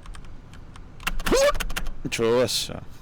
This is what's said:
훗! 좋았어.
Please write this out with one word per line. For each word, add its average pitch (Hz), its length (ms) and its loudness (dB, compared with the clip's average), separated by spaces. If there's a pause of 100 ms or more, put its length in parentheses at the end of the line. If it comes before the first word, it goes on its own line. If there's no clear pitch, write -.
(1300)
훗! - 840 2
좋았어. 117 640 2 (280)